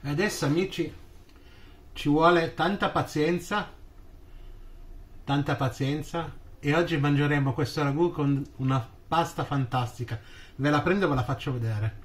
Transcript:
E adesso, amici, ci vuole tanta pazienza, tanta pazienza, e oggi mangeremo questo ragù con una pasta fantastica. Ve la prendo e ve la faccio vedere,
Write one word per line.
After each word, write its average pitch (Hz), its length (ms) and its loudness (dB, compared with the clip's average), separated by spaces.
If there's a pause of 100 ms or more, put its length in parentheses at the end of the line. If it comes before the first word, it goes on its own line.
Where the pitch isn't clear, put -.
E 135 80 -6
adesso, 160 360 0
amici, 165 500 0 (960)
ci - 160 -6
vuole 160 460 6
tanta 190 360 0
pazienza, 170 800 0 (1600)
tanta 139 320 0
pazienza, 143 720 -2 (260)
e 147 160 2
oggi 170 240 4
mangeremo 143 540 4
questo 151 320 0
ragù 147 260 2
con 143 320 2 (160)
una 131 300 0 (200)
pasta - 360 0
fantastica. 123 760 -2 (380)
Ve 139 140 2
la 147 120 4
prendo 185 240 4
e 156 40 2
ve 143 60 2
la 127 100 2
faccio 135 260 -4
vedere, 113 540 -2